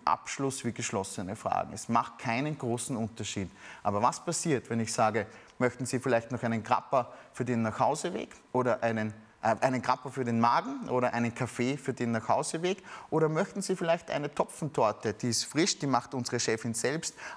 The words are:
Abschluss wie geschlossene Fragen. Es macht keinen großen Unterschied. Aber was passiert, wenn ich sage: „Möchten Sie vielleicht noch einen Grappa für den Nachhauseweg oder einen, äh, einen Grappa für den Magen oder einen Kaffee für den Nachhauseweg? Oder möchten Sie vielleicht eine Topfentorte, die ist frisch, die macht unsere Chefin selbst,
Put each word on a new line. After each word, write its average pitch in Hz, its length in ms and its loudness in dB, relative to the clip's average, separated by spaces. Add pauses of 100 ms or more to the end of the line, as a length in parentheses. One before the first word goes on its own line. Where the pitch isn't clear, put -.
Abschluss - 600 -2
wie 117 80 0
geschlossene 104 640 -4
Fragen. - 380 -2
Es - 160 -10
macht 117 320 0
keinen 131 360 -2
großen 120 400 -2
Unterschied. 104 540 -4 (320)
Aber 101 180 2
was 135 240 2
passiert, 160 460 0
wenn 117 80 0
ich 113 140 -2
sage: 110 340 2 (320)
„Möchten 123 260 0
Sie 123 140 -2
vielleicht 117 320 2
noch 127 140 -4
einen 113 180 0
Grappa 123 500 2 (200)
für 127 120 -2
den 117 180 0
Nachhauseweg 131 760 0 (160)
oder 123 320 2
einen, 110 280 0 (300)
äh, 110 180 4
einen 127 220 2
Grappa - 260 0
für 131 140 -4
den 117 160 2
Magen 175 500 2
oder 123 240 2
einen 117 220 0
Kaffee 127 420 -2
für 135 160 -4
den 117 200 -2
Nachhauseweg? 151 720 0 (260)
Oder 156 180 4
möchten 175 320 0
Sie 190 140 0
vielleicht 170 380 0
eine 147 200 -2
Topfentorte, 117 840 0
die 123 160 -2
ist - 160 0
frisch, - 340 0
die 143 80 0
macht - 260 0
unsere 123 240 -2
Chefin 113 360 0
selbst, 147 420 -2 (200)